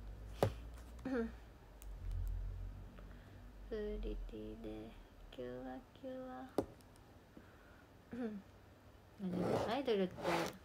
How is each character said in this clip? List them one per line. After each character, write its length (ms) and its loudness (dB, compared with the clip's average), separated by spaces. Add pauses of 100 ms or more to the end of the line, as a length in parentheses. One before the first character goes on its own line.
(1200)
う 40 6
ん。 60 2 (2500)
プ 320 0
リ 160 2 (140)
テ 60 -4
ィ 260 -4
で、 260 -2 (420)
キ 120 -6
ュ 20 0
ア 320 -4 (240)
キ 60 -4
ュ 40 -2 (200)
ア。 180 -6 (1600)
う 40 -4
ん。 240 0 (1300)
ア 60 6
イ 60 4
ド 100 8
ル 100 10
っ 40 6
て、 60 0 (520)